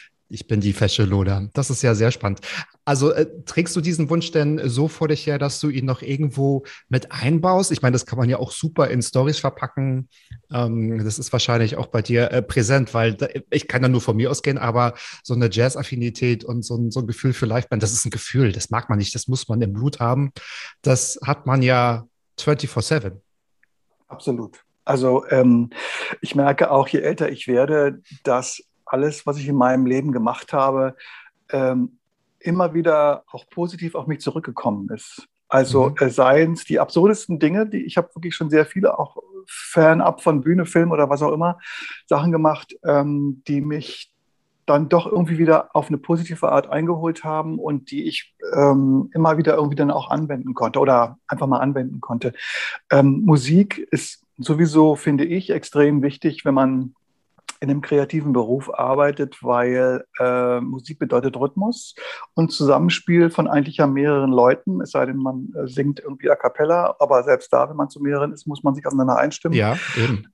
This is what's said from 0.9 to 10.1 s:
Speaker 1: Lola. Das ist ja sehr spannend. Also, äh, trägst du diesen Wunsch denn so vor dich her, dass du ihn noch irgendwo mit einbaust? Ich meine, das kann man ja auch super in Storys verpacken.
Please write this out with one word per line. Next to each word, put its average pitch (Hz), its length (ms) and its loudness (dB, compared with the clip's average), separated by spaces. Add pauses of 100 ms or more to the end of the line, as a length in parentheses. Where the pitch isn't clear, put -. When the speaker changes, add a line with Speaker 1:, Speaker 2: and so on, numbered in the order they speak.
Speaker 1:
Lola. 98 480 0
Das 139 160 -2
ist 131 140 -4
ja 120 120 2
sehr 110 160 2
spannend. 98 300 -4 (460)
Also, 143 260 2
äh, 156 140 2 (180)
trägst - 320 -4
du 180 40 0
diesen 156 280 -2
Wunsch 170 220 -2
denn 151 340 0
so 135 240 0
vor 156 200 -4
dich 147 180 -4
her, 147 120 -2
dass 143 220 -4
du 151 80 -2
ihn 135 160 -4
noch 131 160 -2
irgendwo 135 640 -2 (240)
mit - 240 -2
einbaust? 180 580 0
Ich 151 120 -2
meine, 123 100 4
das 127 140 -2
kann 120 120 -8
man 120 120 0
ja 131 80 0
auch - 120 -6
super 160 380 -2
in 127 140 -2
Storys 139 360 0
verpacken. 131 720 -6 (420)